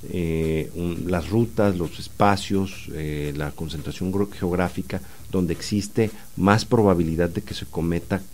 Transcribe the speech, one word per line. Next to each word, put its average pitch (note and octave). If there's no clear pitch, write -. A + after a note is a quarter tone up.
eh, D#2+
un, E2+
las E2+
rutas, G2+
los E2+
espacios, G2
eh, D2+
la D2
concentración D#2
gro-, G2
geográfica, F2+
donde F2+
existe G#2
más G2
probabilidad F2
de F#2
que -
se -
cometa E2+